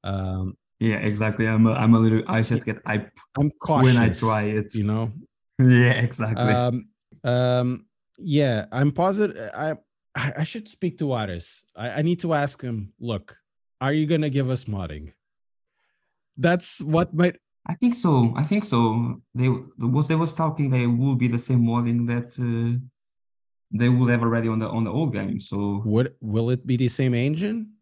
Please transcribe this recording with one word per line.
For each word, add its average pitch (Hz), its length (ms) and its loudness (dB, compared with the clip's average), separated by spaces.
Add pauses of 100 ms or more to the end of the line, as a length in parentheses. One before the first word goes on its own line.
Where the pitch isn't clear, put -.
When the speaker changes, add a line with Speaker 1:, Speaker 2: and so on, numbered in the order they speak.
Speaker 1:
Um, 95 540 -6 (220)
Speaker 2:
Yeah, 113 180 0
exactly. 107 500 -2
I'm 110 180 4
a, 110 60 4
I'm 113 240 4
a 113 40 4
little, 110 280 4
I 110 140 2
just 113 260 0
Speaker 1:
Yeah. 110 60 -4
Speaker 2:
get - 100 -12
hyped 107 280 -4 (280)
Speaker 1:
I'm 147 100 2 (360)
Speaker 2:
when 127 100 6
I 117 120 6
Speaker 1:
cautious, 95 120 0
Speaker 2:
try 110 240 0 (160)
it. 104 160 -8
Speaker 1:
you 107 80 -2
know? 107 300 -2 (220)
Speaker 2:
<laughs> - 240 -14
Yeah, 123 340 8 (140)
exactly. 117 360 -4
Speaker 1:
Um, 123 460 0 (340)
um, 123 640 0 (320)
yeah, 143 560 0
I'm 139 180 2
positive. 185 600 -2
I, 156 240 -6 (360)
I, 135 260 -4
I 151 40 -2
should 214 240 -10
speak - 300 -6
to 143 160 -2
Ares. 98 500 -8 (100)
I, 113 260 -8
I - 20 0
need 175 180 0
to 165 140 -2
ask 143 280 -2
him, 113 380 -8
"Look, 117 380 -8 (420)
are 135 140 0
you 156 140 0
gonna 156 220 0
give 135 200 -2
us 127 160 -4
modding?" 78 480 -8 (1300)
That's 170 420 0
what 160 340 0
might 175 220 2 (300)
Speaker 2:
I 175 60 -6
think 240 220 0
so. 127 420 4
I 143 60 0
think 202 200 0
so. 117 560 0 (140)
They 127 160 0
was, 127 580 -2
they 160 80 0
was 160 200 0
talking 151 340 0
that 131 100 2
it 120 60 2
will 127 300 2
be 123 120 2
the 120 120 0
same 123 240 2
modding 117 500 0
that, 120 240 -4
uh, 120 400 -2 (960)
they 120 180 2
will 123 180 4
have 120 140 2
already 117 260 0
on 110 120 -2
the, 110 100 -4
on 113 140 -2
the 95 80 -4
old 135 220 -2
game. 101 260 -4
So 101 460 -4
Speaker 1:
Would, 113 360 2
will 113 300 -2
it 131 160 -4
be 127 100 0
the 123 120 2
same 131 260 0
engine? 190 560 -4 (100)